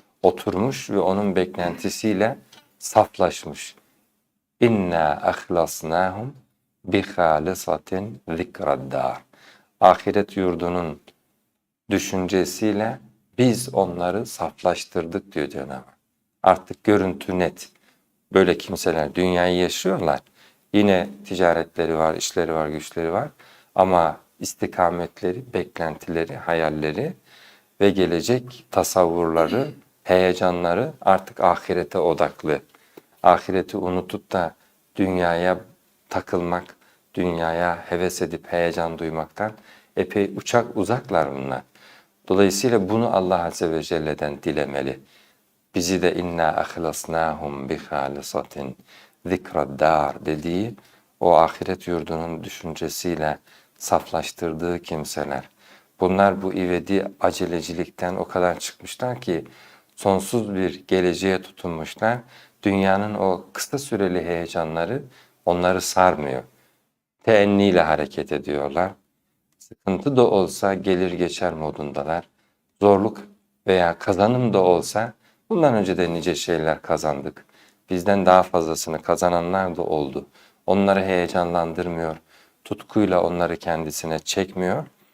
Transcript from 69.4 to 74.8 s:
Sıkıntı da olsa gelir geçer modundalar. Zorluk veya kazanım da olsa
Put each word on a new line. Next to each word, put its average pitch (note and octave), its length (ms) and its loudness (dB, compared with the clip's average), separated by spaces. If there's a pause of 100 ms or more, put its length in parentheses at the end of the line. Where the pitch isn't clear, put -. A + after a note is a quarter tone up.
Sıkıntı - 580 -2
da A#2+ 140 8
olsa G2 440 2
gelir F#2 380 0
geçer F2 400 -2
modundalar. D2+ 760 -6 (520)
Zorluk G2+ 420 4 (440)
veya F2 320 4
kazanım G#2+ 540 2
da F#2+ 100 4
olsa F2+ 500 2 (380)